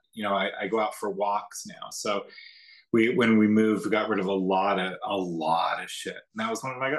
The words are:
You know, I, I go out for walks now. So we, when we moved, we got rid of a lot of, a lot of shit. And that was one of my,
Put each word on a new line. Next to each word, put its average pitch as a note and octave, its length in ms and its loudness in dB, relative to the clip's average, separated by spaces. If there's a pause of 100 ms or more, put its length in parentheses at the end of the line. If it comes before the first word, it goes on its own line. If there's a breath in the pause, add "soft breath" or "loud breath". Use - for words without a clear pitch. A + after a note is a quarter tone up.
(120)
You G#2+ 100 -10
know, G2+ 120 0
I, F#2+ 140 0 (120)
I G#2 80 -4
go G2+ 100 0
out G#2+ 160 -2
for G#2+ 160 -6
walks G2+ 560 -4
now. F#2+ 240 -14
So G#2 360 -4 (680 loud breath)
we, A2+ 240 4
when A2+ 220 6
we G#2+ 100 6
moved, G#2+ 360 4
we G2+ 60 -2
got G#2+ 180 0
rid G#2 120 0
of F#2 60 -2
a G2 60 0
lot F#2+ 460 2
of, F#2 140 -4 (120)
a G2+ 120 -2
lot E2 680 -2
of - 80 -12
shit. - 240 -10
And - 320 -8
that - 20 -2
was A3+ 140 -4
one C3 120 -6
of B2 40 -12
my, C3+ 200 -2